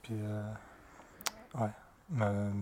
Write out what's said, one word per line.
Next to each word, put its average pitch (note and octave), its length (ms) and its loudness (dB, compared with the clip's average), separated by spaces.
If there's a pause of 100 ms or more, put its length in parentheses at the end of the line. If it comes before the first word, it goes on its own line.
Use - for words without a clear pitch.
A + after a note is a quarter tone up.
puis, A2+ 120 -4
euh, G#2+ 280 0 (1200)
ouais, G#2+ 100 4 (400)
me, G#2 400 4 (120)